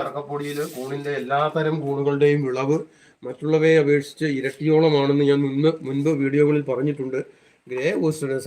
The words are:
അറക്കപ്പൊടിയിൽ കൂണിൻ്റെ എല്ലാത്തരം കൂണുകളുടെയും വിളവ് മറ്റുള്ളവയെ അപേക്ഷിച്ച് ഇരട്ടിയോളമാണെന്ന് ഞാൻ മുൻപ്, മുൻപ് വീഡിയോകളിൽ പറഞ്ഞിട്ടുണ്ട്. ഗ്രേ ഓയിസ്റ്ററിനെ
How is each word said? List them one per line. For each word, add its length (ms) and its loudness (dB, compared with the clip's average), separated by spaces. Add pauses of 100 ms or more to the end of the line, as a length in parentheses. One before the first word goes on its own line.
അറക്കപ്പൊടിയിൽ 580 -8 (160)
കൂണിൻ്റെ 460 -8
എല്ലാത്തരം 640 0
കൂണുകളുടെയും 640 2
വിളവ് 300 0 (480)
മറ്റുള്ളവയെ 560 2
അപേക്ഷിച്ച് 440 0 (120)
ഇരട്ടിയോളമാണെന്ന് 920 2
ഞാൻ 140 4
മുൻപ്, 260 0 (160)
മുൻപ് 240 -2 (120)
വീഡിയോകളിൽ 480 2
പറഞ്ഞിട്ടുണ്ട്. 480 -4 (520)
ഗ്രേ 140 -4 (180)
ഓയിസ്റ്ററിനെ 440 -2